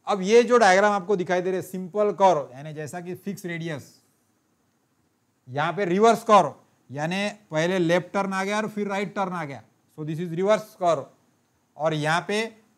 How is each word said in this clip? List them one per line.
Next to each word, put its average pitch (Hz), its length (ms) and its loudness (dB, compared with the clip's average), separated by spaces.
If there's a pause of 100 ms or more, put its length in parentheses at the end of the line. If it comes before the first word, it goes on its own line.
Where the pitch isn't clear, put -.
अब 196 140 0
ये 214 220 6
जो 240 160 4
डायग्राम 202 340 6
आपको 202 240 -2
दिखाई 180 240 -2
दे 180 100 -4
रहे 185 120 -4
सिंपल 190 500 -4
कर्व, 160 420 2
यानी 147 200 -14
जैसा 156 260 -10
कि 175 140 -10
फिक्स 180 320 -10
रेडियस, 165 560 -10 (1500)
यहाँ 147 240 -2
पे 196 120 -2
रिवर्स 208 380 4
कर्व, 180 320 6 (360)
यानी 170 400 -4 (200)
पहले 170 280 0
लेफ्ट 175 340 0
टर्न 196 200 -2
आ 190 120 -2
गया 208 120 -4
और 214 120 -2
फिर 208 200 -6
राइट 202 260 -6
टर्न 190 180 -4
आ 170 120 -8
गया। 131 180 -14 (360)
So 156 100 -10
this 160 140 -6
is 175 100 -8
reverse 196 500 -2
curve। 156 220 0 (760)
और 156 160 -2
यहाँ 156 340 0
पे 214 180 -2 (320)